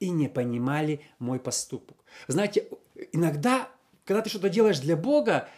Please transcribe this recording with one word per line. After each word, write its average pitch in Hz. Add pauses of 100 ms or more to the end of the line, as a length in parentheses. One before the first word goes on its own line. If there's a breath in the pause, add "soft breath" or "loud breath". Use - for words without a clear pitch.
и 190
не 156
понимали 135 (160 loud breath)
мой 123
поступок. - (280 loud breath)
Знаете, 202 (440)
иногда, 165 (360)
когда 208
ты 214
что-то 196
делаешь 196
для 160
Бога, 220